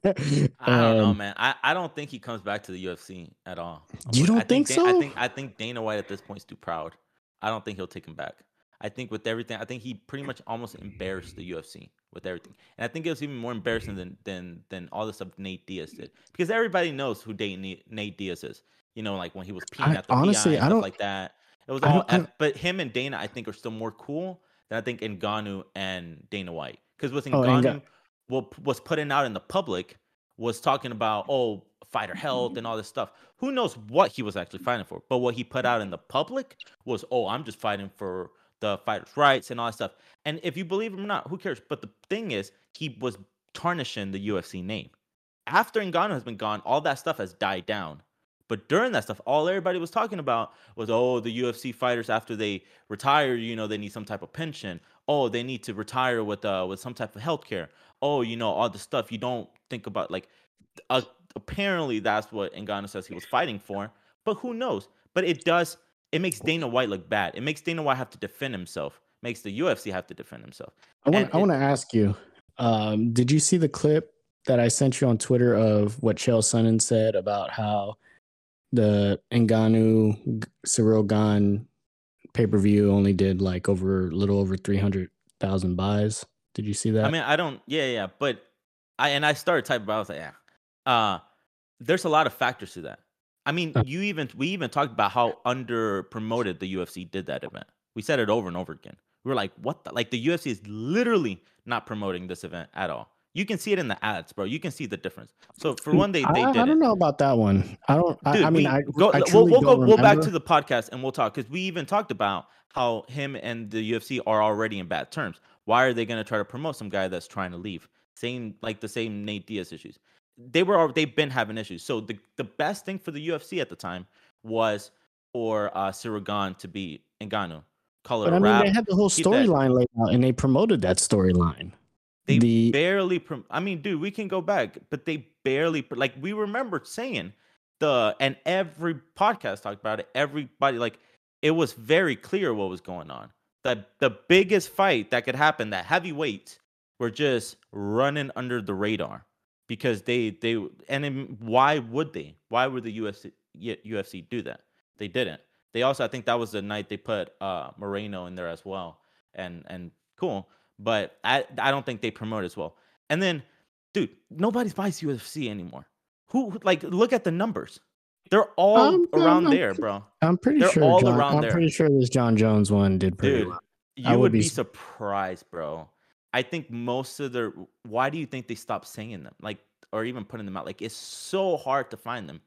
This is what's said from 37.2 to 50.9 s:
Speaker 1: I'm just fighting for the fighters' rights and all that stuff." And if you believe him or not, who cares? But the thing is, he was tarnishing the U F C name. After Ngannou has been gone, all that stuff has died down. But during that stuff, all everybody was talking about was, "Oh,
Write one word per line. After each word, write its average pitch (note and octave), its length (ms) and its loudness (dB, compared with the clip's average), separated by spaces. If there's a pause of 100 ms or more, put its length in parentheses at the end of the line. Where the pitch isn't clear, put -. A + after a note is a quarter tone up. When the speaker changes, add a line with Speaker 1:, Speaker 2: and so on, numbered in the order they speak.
Speaker 1:
I'm C3 160 -4
just A2 140 -14
fighting G2+ 380 -4
for F#2 340 -8 (300)
the G2+ 260 -2
fighters' G#2 300 -6
rights C#3 340 4
and A#2+ 100 -8
all A#2 60 -2
that A2+ 80 -4
stuff." - 180 -8 (320)
And D#3 180 -6
if D#3 140 -6
you F#3 80 -6
believe G3 300 -4
him F#3+ 60 -12
or G3+ 60 -8
not, G3 220 -6
who F3 80 -8
cares? D#3+ 320 -8
But - 140 -8
the G#2 80 -18 (180)
thing G#3 220 -6
is, G2+ 200 -4 (220)
he C#3 280 -10
was A2+ 180 -4 (340)
tarnishing C3+ 580 -6
the G2 100 -8
U G2+ 180 -2
F F2 80 -6
C F#2 160 -12
name. G2+ 260 -8 (580)
After G3+ 340 0
Ngannou F#3 300 -2
has B2+ 140 -6
been A#2 120 -10
gone, G#2+ 280 -4
all C#3 180 0
that C#3 160 -2
stuff - 200 -6
has F#2 160 -8
died F#2+ 320 -4
down. E2+ 340 -6 (480)
But A2 200 -8
during A3+ 240 0
that A#2 120 -2
stuff, G#2 220 -10
all D3+ 220 0
everybody F#3 300 -2
was E3 120 -8
talking G#3+ 280 -4
about B2 340 -2 (240)
was, A2+ 120 -6
"Oh, B2 320 2